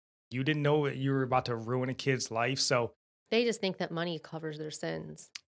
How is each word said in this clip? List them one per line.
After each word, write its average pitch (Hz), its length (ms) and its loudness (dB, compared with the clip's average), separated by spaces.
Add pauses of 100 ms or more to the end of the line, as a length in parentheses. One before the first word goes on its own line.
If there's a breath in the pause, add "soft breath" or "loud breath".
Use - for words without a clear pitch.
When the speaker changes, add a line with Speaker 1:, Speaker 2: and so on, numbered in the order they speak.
(320)
Speaker 1:
you 127 120 -2
didn't 151 200 2
know 147 240 4
that 131 100 -4
you 135 160 0
were 135 100 2
about 127 220 2
to 120 100 -2
ruin 123 340 -2
a 131 60 -2
kid's 131 360 0
life. 120 280 0
So 120 360 2 (360)
Speaker 2:
They 226 140 4
just 226 160 0
think 185 160 0
that 175 140 -4
money 165 280 -2
covers 160 380 -10
their 156 140 -8
sins. 160 600 -8 (220)